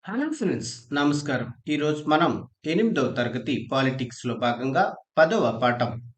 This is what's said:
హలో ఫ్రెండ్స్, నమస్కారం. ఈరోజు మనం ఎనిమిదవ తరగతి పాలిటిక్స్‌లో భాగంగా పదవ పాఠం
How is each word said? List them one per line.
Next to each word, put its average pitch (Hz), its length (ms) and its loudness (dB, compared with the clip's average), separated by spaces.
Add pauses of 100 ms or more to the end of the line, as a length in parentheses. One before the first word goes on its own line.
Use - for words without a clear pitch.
హలో 285 240 -4
ఫ్రెండ్స్, - 600 -4
నమస్కారం. 143 600 0 (160)
ఈరోజు 151 400 0
మనం 156 400 2 (180)
ఎనిమిదవ 170 460 2
తరగతి 120 600 -4
పాలిటిక్స్‌లో 131 640 -2
భాగంగా 131 600 0 (240)
పదవ 165 440 4
పాఠం 120 560 0